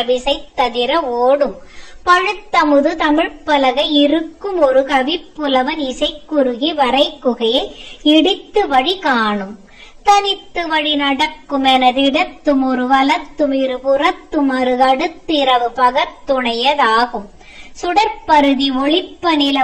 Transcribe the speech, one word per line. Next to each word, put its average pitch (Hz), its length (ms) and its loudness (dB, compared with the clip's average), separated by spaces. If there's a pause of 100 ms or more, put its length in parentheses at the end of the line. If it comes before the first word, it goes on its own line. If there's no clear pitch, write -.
விசைத்ததிர 247 880 -2 (220)
ஓடும். 247 420 2 (480)
பழுத்தமுது 349 920 2
தமிழ் 311 360 0 (140)
பலகை 277 400 2 (100)
இருக்கும் 320 680 0
ஒரு 262 240 4
கவி 277 300 0 (160)
புலவன் 285 560 -2
இசை 294 240 -4 (140)
குறுகி 254 480 -2
வரை 277 300 2 (180)
குகையை 233 420 -2 (400)
இடித்து 320 640 2
வழி 277 320 0
காணும். 214 560 -2 (480)
தனித்து 392 640 0
வழி 311 280 -2
நடக்கும் 285 720 -2
எனது 262 380 2
இடத்தும் 285 640 0
ஒரு 254 200 -2
வலத்தும் 277 680 0
இரு 262 260 -2
புறத்தும் 277 720 -2
அரு 254 340 0
அடுத்திரவு 262 920 0
பகத்துணையதாகும். 247 1500 0 (480)
சுடற்பருதி 302 1000 0
ஒளிப்ப 320 600 -2
நில 277 280 0